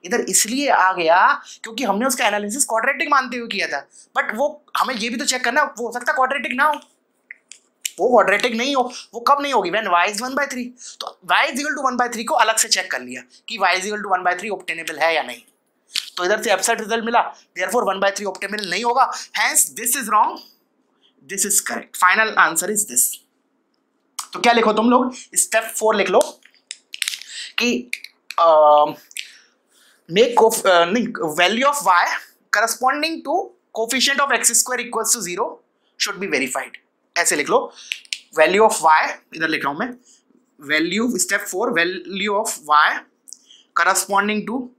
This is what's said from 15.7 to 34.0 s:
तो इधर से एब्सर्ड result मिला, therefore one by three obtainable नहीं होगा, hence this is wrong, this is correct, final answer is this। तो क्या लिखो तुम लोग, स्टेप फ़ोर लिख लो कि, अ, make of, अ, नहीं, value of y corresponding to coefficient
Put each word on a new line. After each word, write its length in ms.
तो 80
इधर 180
से 100
एब्सर्ड 280
result 240
मिला, 180
therefore 300
one 140
by 140
three 100
obtainable 420
नहीं 140
होगा, 280
hence 260
this 220
is 120
wrong, 240
this 220
is 180
correct, 340
final 320
answer 300
is 160
this। 180
तो 60
क्या 140
लिखो 200
तुम 160
लोग, 240
स्टेप 380
फ़ोर 200
लिख 140
लो 100
कि, 100
अ, 60
make 340
of, 240
अ, 180
नहीं, 220
value 320
of 200
y 140
corresponding 760
to 80
coefficient 460